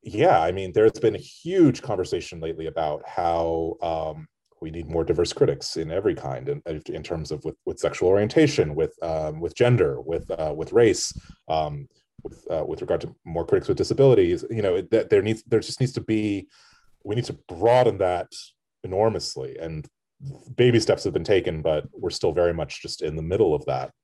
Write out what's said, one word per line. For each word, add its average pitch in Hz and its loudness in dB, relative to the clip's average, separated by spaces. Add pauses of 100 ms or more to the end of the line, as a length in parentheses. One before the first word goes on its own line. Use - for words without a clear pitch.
yeah, 110 4
I 85 2
mean, 95 -6
there's 107 4
been 107 4
a - -8
huge 165 2
conversation 90 -4
lately 80 -6
about 78 -4
how, 82 -2
um, 78 -6 (320)
we 82 -10
need 80 -10
more 80 0
diverse 82 0
critics - 0
in 80 -6
every 98 0
kind, 65 -8
in, 71 -6 (260)
in 80 -10
terms 80 -8
of 73 -8
with, 78 -8 (100)
with 82 -8
sexual 90 0
orientation, 104 4
with, 76 0 (100)
um, 78 -4
with 85 -6
gender, 90 4
with, 82 -6
uh, 78 -4
with 78 -8
race, 113 4 (340)
um, 76 -4 (360)
with, - -16
uh, 80 -4
with 82 -8
regard 85 -2
to 85 -12 (100)
more 82 -4
critics - 2
with 92 0
disabilities. 107 4
You 113 -4
know, 92 2
it, 92 -4
that 107 2
there 101 6
needs, 110 -2
there 113 2
just - -8
needs 131 0
to 113 -6
be, 107 -2 (560)
we 104 -4
need 120 -2
to - -10 (100)
broaden 113 4
that 90 0 (520)
enormously, 92 -2
and 80 -10 (680)
baby 120 4
steps 104 0
have 92 -2
been 82 -2
taken, 87 0
but 76 -2
we're - -6
still 90 -2
very 85 2
much 80 -8
just - -10
in 78 -4
the 80 -6
middle 90 2
of 69 -4
that. 65 -6 (120)